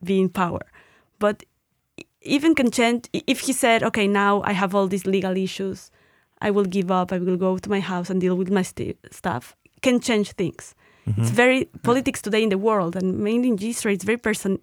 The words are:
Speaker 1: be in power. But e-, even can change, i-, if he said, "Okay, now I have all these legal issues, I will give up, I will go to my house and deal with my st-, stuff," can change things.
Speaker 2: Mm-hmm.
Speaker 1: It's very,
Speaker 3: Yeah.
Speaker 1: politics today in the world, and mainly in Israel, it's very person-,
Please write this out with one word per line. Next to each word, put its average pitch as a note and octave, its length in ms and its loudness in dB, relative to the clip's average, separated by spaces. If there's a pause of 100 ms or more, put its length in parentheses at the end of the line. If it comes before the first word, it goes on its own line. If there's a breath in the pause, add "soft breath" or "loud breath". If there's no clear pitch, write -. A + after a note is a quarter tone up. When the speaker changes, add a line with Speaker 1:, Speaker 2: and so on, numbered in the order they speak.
Speaker 1:
be F#3+ 180 2
in F#3+ 80 2
power. F3+ 320 -4 (580 soft breath)
But G#3 260 -2 (520)
e-, - 60 -18 (200)
even C#4+ 320 2
can B3 160 4
change, A#3+ 340 2 (100)
i-, - 120 -4
if C4 140 0
he C4+ 120 -4
said, A3+ 300 2
"Okay, A3+ 240 0
now G3+ 380 2
I G3+ 80 0
have G3 220 -2
all G3 140 2
these F#3+ 180 -4
legal F#3+ 300 0
issues, F#3+ 540 -6 (520 soft breath)
I G#3+ 80 0
will G3+ 160 2
give F#3 240 -2
up, F#3 220 0
I F#3 60 -2
will F3+ 200 0
go F#3 200 0
to G3+ 120 -10
my G3+ 100 0
house F3+ 300 -6
and F#3+ 100 0
deal F3+ 160 2
with F#3 140 -2
my F#3+ 120 2
st-, - 360 -8 (120)
stuff," - 460 -8 (240)
can B3 200 2
change - 320 -2
things. - 420 -6 (320 soft breath)
Speaker 2:
Mm-hmm. G#2+ 160 -2
Speaker 1:
It's A2+ 80 0
very, B3 280 4
Speaker 3:
Yeah. - 240 -6
Speaker 1:
politics B3 380 0
today G#3+ 220 0
in A3 80 2
the F#3+ 80 0
world, F#3+ 380 0
and F#3 220 0
mainly A#3 300 0
in A3 100 0
Israel, G#3+ 360 -4
it's F#3 100 -6
very A3 140 0
person-, G3+ 440 -2